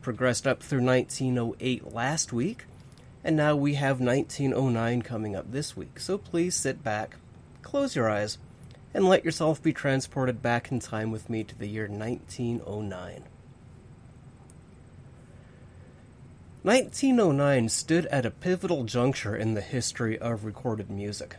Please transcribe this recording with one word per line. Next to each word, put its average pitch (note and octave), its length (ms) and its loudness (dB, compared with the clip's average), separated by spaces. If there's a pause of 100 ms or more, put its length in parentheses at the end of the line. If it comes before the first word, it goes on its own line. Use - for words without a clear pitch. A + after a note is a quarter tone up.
progressed B2+ 420 0
up B2+ 160 2
through C3+ 200 0
nineteen B2+ 580 2
oh A#2 200 -2
eight B2+ 340 -2
last C3+ 380 -2
week, C3+ 340 -2 (580)
and D#3+ 120 2
now D3+ 200 4
we C#3+ 200 2
have C#3 240 0
nineteen C3 540 2
oh C3 160 2
nine A#2 320 2
coming A2 340 -4
up F#2+ 160 -8
this C#3+ 240 -6
week. - 240 -12
So G3 200 -2
please F3 340 -2
sit - 300 -2
back, G#2+ 320 -4 (480)
close C#4 320 -2
your A#2 120 4
eyes, G#2+ 300 0 (560)
and F#3+ 160 6
let - 160 6
yourself D#3+ 380 0
be D#3 100 2
transported C3 720 0
back A#2+ 260 0
in A#2+ 100 -2
time A2 300 -4
with A2 180 -6
me A2 180 -2
to A2 120 -16
the A2 100 -8
year G#2+ 200 -4
nineteen A#2 800 -4
oh G#2 140 -6
nine. F2+ 420 -8 (3500)
Nineteen B3+ 560 4
oh F3+ 120 6
nine C#3 360 4
stood D#3+ 400 2
at B2+ 200 0
a - 40 -2
pivotal F3+ 520 0
juncture A#2+ 520 0
in A2+ 200 0
the G#2 60 -2
history A#2 580 -2
of A2 260 -4
recorded G#2 460 -4
music. G2+ 480 -8